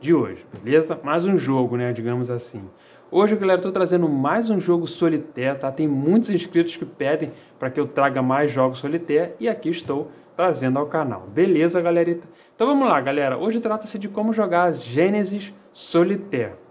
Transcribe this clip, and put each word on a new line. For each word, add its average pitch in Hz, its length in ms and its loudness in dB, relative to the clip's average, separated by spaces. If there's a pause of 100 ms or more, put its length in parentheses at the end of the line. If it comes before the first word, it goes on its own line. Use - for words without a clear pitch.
de 147 140 2
hoje, 101 320 -2 (160)
beleza? 156 400 2
Mais 160 220 0
um 196 120 2
jogo, 127 400 0
né, 123 160 -2
digamos 120 380 -4
assim. 117 320 -8 (480)
Hoje, 208 260 4
galera, 190 220 2
eu 180 40 -4
tô 190 100 -4
trazendo 180 360 2
mais 151 400 0
um 202 120 2
jogo 170 260 0
solitário, 143 760 -2
tá? 135 120 -4
Tem 156 160 -2
muitos 160 420 2
inscritos 170 460 0
que - 80 -8
pedem 147 480 -4 (260)
pra 131 120 -4
que 139 100 -4
eu 147 60 0
traga 139 360 0
mais 135 280 2
jogos 131 280 0
solitários 165 600 -2
e 226 80 -2
aqui 220 220 -4
estou 151 400 -4 (260)
trazendo 135 420 0
ao 143 80 0
canal. 127 400 -4
Beleza, 170 540 2
galerita? 170 480 0 (260)
Então 226 120 0
vamos 269 220 4
lá, 156 120 4
galera. 135 360 0
Hoje 226 240 -2
trata-se 214 380 -4
de 202 100 -8
como 214 240 -2
jogar 180 400 2
Genesis 180 800 -2 (200)
Solitaire. 175 800 0 (180)